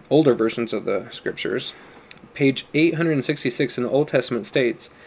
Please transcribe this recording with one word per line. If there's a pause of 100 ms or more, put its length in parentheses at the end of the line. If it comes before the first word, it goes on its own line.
older
versions
of
the
scriptures, (600)
page
eight
hundred
sixty-six
in
the
Old
Testament
states, (140)